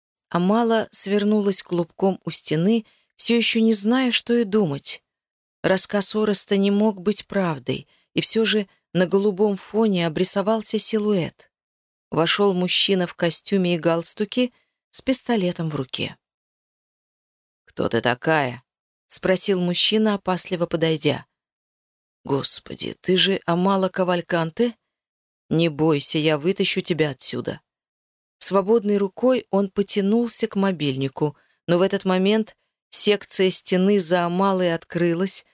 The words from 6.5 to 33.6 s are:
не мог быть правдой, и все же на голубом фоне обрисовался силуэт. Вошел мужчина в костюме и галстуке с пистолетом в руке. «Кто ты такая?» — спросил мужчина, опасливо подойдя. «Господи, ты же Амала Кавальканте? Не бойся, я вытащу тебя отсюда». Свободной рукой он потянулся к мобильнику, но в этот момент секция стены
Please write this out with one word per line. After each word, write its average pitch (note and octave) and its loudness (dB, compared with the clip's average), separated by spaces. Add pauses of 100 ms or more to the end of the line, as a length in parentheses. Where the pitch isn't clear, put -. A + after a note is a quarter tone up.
не G3 2
мог G3+ 0
быть G3+ -2
правдой, D#3+ -4 (280)
и - 0
все A3 4
же G3+ 0 (260)
на F3+ 2
голубом G3 0
фоне G3 0
обрисовался G3+ 0
силуэт. G#3 -2 (600)
Вошел F#3 2
мужчина F3+ 0
в - -12
костюме F3 0
и E3+ 0
галстуке E3+ 0 (380)
с - -6
пистолетом F#3 -2
в C#3+ -6
руке. - -8 (1500)
«Кто A2 -4
ты A#2 0
такая?» — B2 0 (460)
спросил F#3 0
мужчина, G#3 0
опасливо F3+ -4
подойдя. D#3 -2 (1000)
«Господи, - -4
ты F#3 0
же F3+ 0
Амала F#3+ 0
Кавальканте? F3 -2 (760)
Не E3 2
бойся, D3+ 0
я D#3 2
вытащу F#3 -2
тебя D#3 -2
отсюда». - -4 (800)
Свободной G3+ 0
рукой A#3 0
он G3 -2
потянулся G#3 0
к - -12
мобильнику, D3 -2 (300)
но F3 2
в F3 2
этот F#3+ 0
момент G3 0 (340)
секция G3 2
стены F#3+ 2